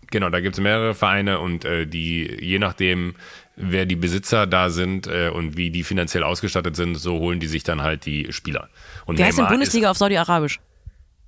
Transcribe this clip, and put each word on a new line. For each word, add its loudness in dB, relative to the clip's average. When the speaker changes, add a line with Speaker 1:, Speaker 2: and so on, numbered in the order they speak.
Speaker 1:
Genau, 2
da 0
gibt's -2
mehrere 2
Vereine 2
und, -4
äh, 0
die, -4
je 0
nachdem, 0
wer 0
die 0
Besitzer 2
da 4
sind, -2
äh, 0
und -4
wie -2
die -4
finanziell 0
ausgestattet -2
sind, -2
so -2
holen 0
die -4
sich -2
dann -2
halt -2
die -4
Spieler. -8
Und -2
Speaker 2:
Wie 4
heißt 4
denn 4
Speaker 1:
Neymar 4
Speaker 2:
Bundesliga 2
Speaker 1:
ist 6
Speaker 2:
auf -4
Saudi-Arabisch? 2